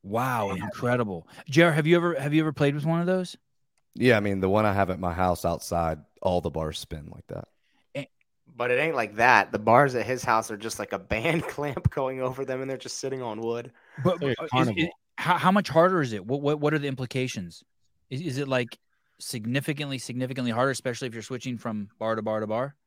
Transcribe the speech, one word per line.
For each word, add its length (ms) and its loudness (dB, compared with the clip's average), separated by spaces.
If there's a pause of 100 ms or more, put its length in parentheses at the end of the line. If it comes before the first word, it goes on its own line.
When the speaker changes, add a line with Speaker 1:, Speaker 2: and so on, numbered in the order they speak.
Speaker 1:
Wow, 520 -2
Speaker 2:
Yeah. 100 -6
Speaker 1:
incredible. 600 -2 (220)
J 140 6
R, 80 6
have 160 2
you 80 8
ever, 240 2
have 140 -2
you 80 4
ever 120 0
played 220 2
with 100 -4
one 140 2
of 80 0
those? 280 -2 (600)
Speaker 3:
Yeah, 220 6
I 20 4
mean, 200 0
the 100 2
one 160 4
I 80 2
have 160 2
at 100 -2
my 140 -2
house 320 0
outside, 540 -2 (220)
all 200 2
the 100 -4
bars 280 -4
spin 340 -12
like 140 -20
that. 200 -12 (480)
Speaker 1:
Eh. 100 -8 (500)
Speaker 2:
But 160 -2
it 40 4
ain't 200 0
like 200 -2
that. 360 6
The 80 -2
bars 360 6
at 100 -2
his 180 -4
house 280 2
are 60 -6
just 220 -8
like 140 -6
a 60 -4
band 440 -2
<laughs> 40 -8
clamp 420 -4
going 320 -4
over 240 -4
them, 160 -6
and 80 -8
they're 80 -6
just 220 -12
sitting 240 -6
on 180 -6
wood. 300 -4 (320)
Speaker 1:
But, 180 4
Speaker 4:
It's 20 -
like 100 0
a 80 0
Speaker 1:
but 40 -8
is 60 -12
Speaker 4:
carnival. 320 2
Speaker 1:
it, 60 -2 (280)
how, 200 2
how 140 4
much 180 2
harder 320 4
is 120 -2
it? 120 -6
What, 160 -2
what, 180 0
what 140 2
are 60 2
the 80 -4
implications? 760 -6 (480)
Is, 100 -6
is 160 -6
it, 100 -4
like, 300 0 (420)
significantly, 800 -4
significantly 540 -4
harder, 200 2
especially 360 -4
if 80 -8
you're 80 -10
switching 340 -8
from 400 -8
bar 180 -2
to 60 -4
bar 200 -2
to 60 -4
bar? 280 -4 (120)